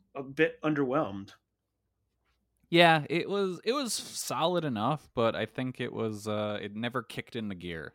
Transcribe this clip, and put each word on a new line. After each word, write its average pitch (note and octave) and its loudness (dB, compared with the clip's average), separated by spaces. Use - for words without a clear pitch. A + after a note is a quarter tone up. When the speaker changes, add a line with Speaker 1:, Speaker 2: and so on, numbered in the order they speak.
Speaker 1:
a C#3 -10
bit D3+ 0
underwhelmed. C3+ 0
Speaker 2:
Yeah, E3 8
it E3 0
was, F#3+ -2
it A3 2
was C4+ -2
solid E3 -2
enough, C3 -2
but A2+ 2
I G#2 -2
think B2+ -6
it B2 -4
was, G#2+ -4
uh, G#2+ -2
it G#2 -10
never A#2+ -4
kicked - -12
in A2 -6
the G2 -6
gear E2+ -10